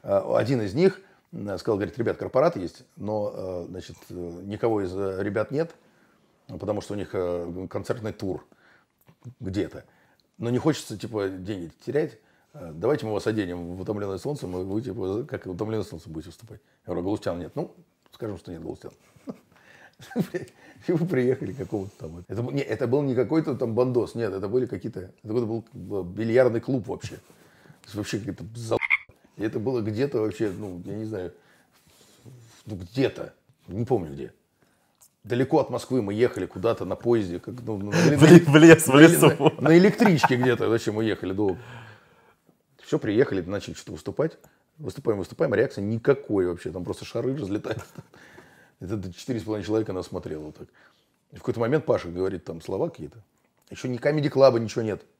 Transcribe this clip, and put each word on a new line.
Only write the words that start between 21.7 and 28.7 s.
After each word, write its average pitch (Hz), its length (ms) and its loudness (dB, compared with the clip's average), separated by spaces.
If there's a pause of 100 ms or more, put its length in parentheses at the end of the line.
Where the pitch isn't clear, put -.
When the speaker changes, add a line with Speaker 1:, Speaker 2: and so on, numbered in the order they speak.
Speaker 1:
там. 85 280 -14
Это 98 160 -6
был, 127 100 -6
не, 139 100 -2
это 117 240 -4
был 143 160 2
не 135 120 0
какой-то 139 400 0
там 113 200 -4
бандос, 120 400 2
нет, 113 180 -2
это 95 160 -6
были 123 160 0
какие-то, 101 460 -10 (120)
это 107 120 -8
был, 113 300 -4 (100)
был 95 300 -8
бильярдный 113 560 2
клуб 127 280 -4
вообще. - 280 -10
То - 680 -20
есть - 100 -20
вообще - 240 -6
какие-то 98 260 -10 (120)
за-, 113 220 -2 (580)